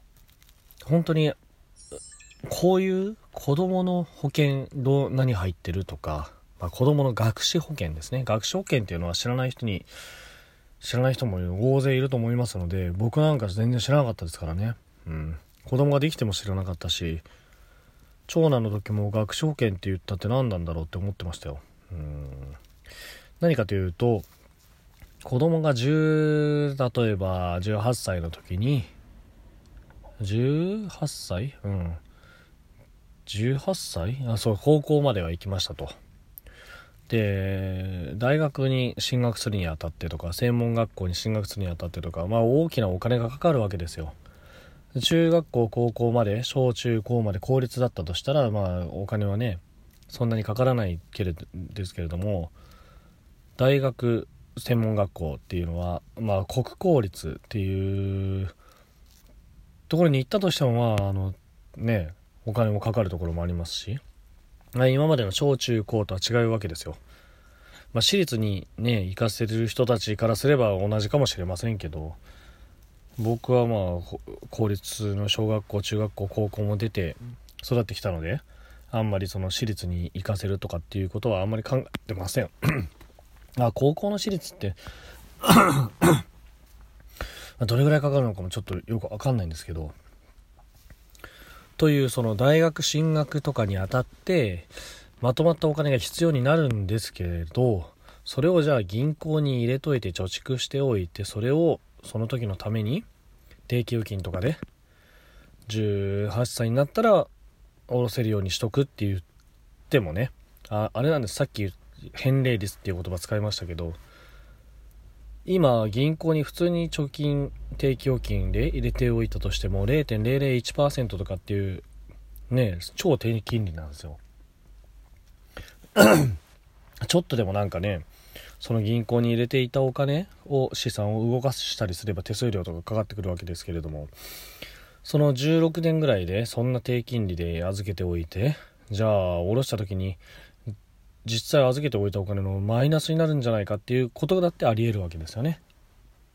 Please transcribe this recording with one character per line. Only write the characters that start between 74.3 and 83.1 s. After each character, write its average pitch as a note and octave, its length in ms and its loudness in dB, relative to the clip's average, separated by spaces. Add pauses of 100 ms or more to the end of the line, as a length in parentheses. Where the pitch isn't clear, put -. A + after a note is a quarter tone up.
公 A2 200 0
立 G2+ 460 -4
の G#2 120 -2
小 A2 180 0
学 G#2+ 200 0
校、 G2+ 160 -4
中 G#2+ 160 -4
学 G#2+ 160 -2
校、 G2 160 -6
高 G#2+ 200 -2
校 G#2+ 120 -6
も G#2 160 0
出 A2 120 -2
て E2+ 280 -4 (480)
育 A#2+ 160 2
っ - 20 -2
て G2+ 120 -6
き - 40 -10
た G2+ 120 -2
の E2 100 -4
で、 F#2 180 -2 (520)
あ A2+ 100 0
ん A2 100 0
ま G2 80 0
り G2 80 -4
そ G2 120 -8
の F#2 120 -4
私 - 140 -4
立 G2+ 220 -6
に F2 260 -4
行 F#2 100 -8
か G#2 140 -2
せ G2+ 100 -6
る G2 100 -2
と - 120 -8
か F2 80 -6
っ E2 40 -6
て - 180 -8
い F#2+ 40 0
う F#2 60 -4
こ G#2+ 100 -6
と A#2+ 100 -2
は F#2+ 120 0
あ - 20 -2
ん G#2+ 80 -2
ま A2 60 -2
り A2 60 -6
考 - 140 -2
え C3 80 -2 (220)
て A2 60 -6
ま F2+ 160 -6
せ - 120 0
ん。 - 80 -4 (540)
<clears throat> - 560 -14